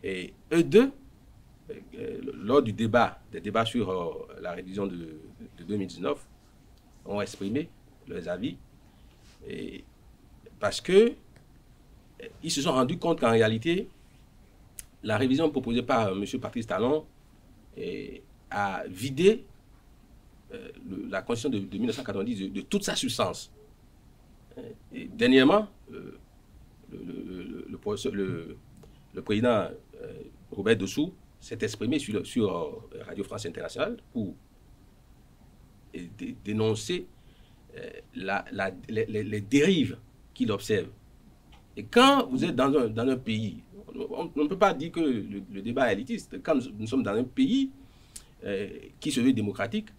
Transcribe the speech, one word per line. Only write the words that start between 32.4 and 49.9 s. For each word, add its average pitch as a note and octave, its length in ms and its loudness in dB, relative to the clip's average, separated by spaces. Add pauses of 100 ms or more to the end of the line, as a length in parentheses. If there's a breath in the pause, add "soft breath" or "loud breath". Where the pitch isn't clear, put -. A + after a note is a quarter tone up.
euh, - 560 -6
Radio - 160 -8
France G#2+ 240 -8
Internationale C#3+ 500 -4 (160)
pour, - 220 -4 (1600)
et F2 240 -12
dé-, - 160 -10 (100)
dénoncer, - 640 0 (680 soft breath)
euh, - 120 -12 (280)
la, F#2+ 340 -2
la, F#2+ 220 -2 (160)
les, A2 180 0
les, G#2+ 160 -4
les G#2+ 180 -4
dérives C#3+ 580 4 (360)
qu'il A2+ 180 0
observe. G2+ 340 0 (880)
Et G#3+ 60 -10
quand C4+ 480 8
vous C#3+ 140 2
êtes E3+ 100 0
dans C3 180 4
un, C3+ 140 4
dans A2+ 220 0
un C3 80 2
pays, A2 420 -4 (340)
on, - 300 -6
on, E3+ 140 -6
on D3 80 4
ne - 40 0
peut F#3+ 80 -2
pas G3 160 6
dire E3 200 -6
que E3+ 80 -4
le, A2 420 0 (100)
le G2 100 -10
débat A#2 280 0
est G2 40 4
élitiste. - 500 -8
Quand E3 100 2
nous, B2+ 80 2 (160)
nous G#2+ 80 -6
sommes B2+ 160 0
dans G2+ 120 0
un A#2+ 100 2
pays, A3+ 480 2 (720 loud breath)
euh, G2 240 -4 (320)
qui D3+ 100 -2
se B2+ 100 0
veut B2+ 120 6
démocratique A2 560 -2 (100)